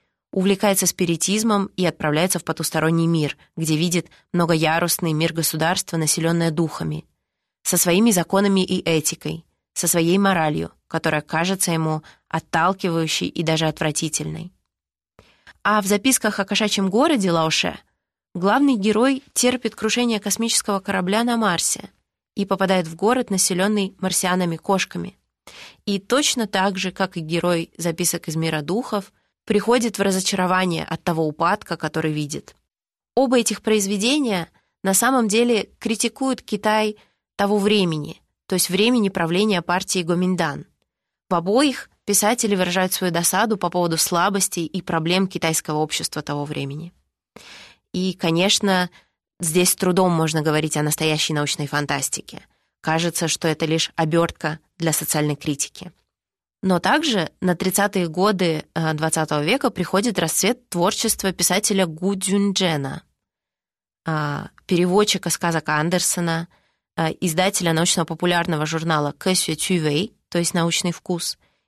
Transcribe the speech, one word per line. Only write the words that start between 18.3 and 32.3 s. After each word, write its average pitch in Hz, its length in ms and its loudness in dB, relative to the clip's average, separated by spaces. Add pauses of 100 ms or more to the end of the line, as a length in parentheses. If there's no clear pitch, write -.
главный 240 420 2
герой 220 480 2 (100)
терпит 247 420 0
крушение 220 460 0
космического 208 580 -2
корабля 190 460 0
на 240 100 0
Марсе 202 540 -2 (460)
и 196 100 -2
попадает 185 420 0
в 165 80 -12
город, 240 360 0
населённый 190 680 0
марсианами-кошками. 180 1160 -2 (680)
И 196 140 -2
точно 240 480 0
так 190 300 0
же, 185 140 -4
как 185 260 -4
и - 20 -6
герой 165 580 0
«Записок 170 520 -4
из 156 80 -4
мира 160 240 -2
духов», 190 500 -4 (320)
приходит 220 540 2
в 220 40 0
разочарование 185 840 0
от - 180 -8
того 160 220 0
упадка, 170 500 -2
который 156 380 -2
видит. 151 420 -8 (600)